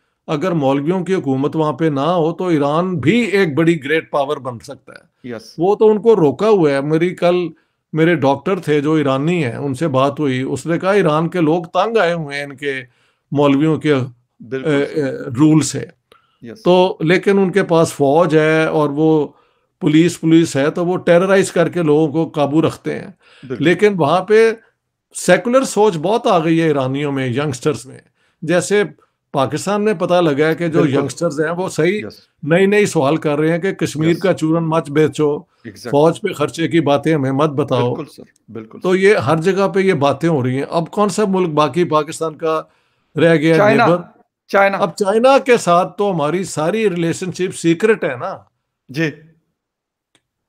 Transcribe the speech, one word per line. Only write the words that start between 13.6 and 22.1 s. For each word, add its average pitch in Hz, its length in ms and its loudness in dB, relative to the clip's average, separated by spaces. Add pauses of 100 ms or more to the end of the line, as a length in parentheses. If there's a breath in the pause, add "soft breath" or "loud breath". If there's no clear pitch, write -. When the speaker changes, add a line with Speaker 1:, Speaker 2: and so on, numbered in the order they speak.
Speaker 1:
के, 151 140 0 (520)
Speaker 2:
बिल्कुल 135 360 -2
Speaker 1:
अ, 143 40 -2
Speaker 2:
सर। 139 400 -6
Speaker 1:
अ, 135 80 -10
रूल 156 280 4
से। - 300 -6 (520 soft breath)
Speaker 2:
यस। 113 220 -16
Speaker 1:
तो 180 380 4
लेकिन 185 360 2
उनके 190 240 2
पास 165 280 2
फौज 147 440 2
है 156 360 2
और 151 180 0
वो 156 440 0 (480 soft breath)
पुलिस, 165 360 2
पुलिस 165 400 2
है, 139 120 0
तो 170 160 -2
वो 180 100 -2
टेरराइज 185 540 2
करके 170 340 0
लोगों 156 240 2
को 156 180 -2